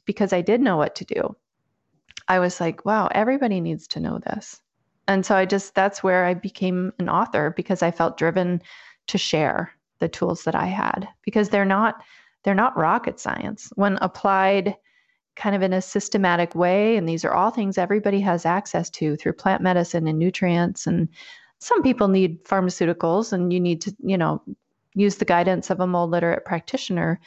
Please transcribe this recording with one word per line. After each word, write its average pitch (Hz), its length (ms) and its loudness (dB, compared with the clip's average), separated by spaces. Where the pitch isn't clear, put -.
because 202 260 0
I 185 100 2
did 226 200 2
know 196 160 2
what - 180 0
to - 80 -12
do. - 320 -4
I 185 100 4
was 180 220 0
like, 170 240 -4
"Wow, 202 260 0
everybody 226 480 0
needs 165 300 -6
to 156 100 -8
know 160 200 -6
this." - 420 -10
And 190 200 2
so 208 100 2
I 190 80 4
just, 196 320 -2
that's 196 260 0
where 185 220 2
I 180 100 2
became 180 640 -4
an 175 120 -4
author, 170 480 0
because 180 260 -2
I 170 80 2
felt - 260 0
driven 175 440 0
to - 100 -2
share - 560 -2
the 165 80 -2
tools 175 380 -4
that 165 100 -2
I 160 120 -2
had, 190 420 -4
because 208 260 0
they're 202 160 2
not, 208 360 0
they're 202 120 2
not 247 220 2
rocket 175 420 0
science - 560 -8
when 196 260 2
applied 190 760 2
kind 202 220 -2
of 185 40 2
in 185 120 2
a 185 80 2
systematic 180 760 0
way. 190 400 4
And 175 120 0
these 165 180 -2
are - 80 2
all 196 180 2
things 196 260 -2
everybody 196 440 0
has 175 240 0
access 170 460 -2
to 151 260 -2
through 165 160 -2
plant - 280 0
medicine 170 460 0
and 156 100 0
nutrients. 175 720 0
And 165 220 0
some 381 240 2
people 247 240 4
need 190 380 2
pharmaceuticals, 180 880 0
and 180 180 0
you 180 80 2
need 175 220 0
to, 202 180 -8
you 190 180 -2
know, 156 240 0
use 196 240 2
the - 80 -2
guidance 175 440 2
of 180 120 -2
a 185 60 0
mold 175 240 0
literate 170 340 0
practitioner. 170 800 -4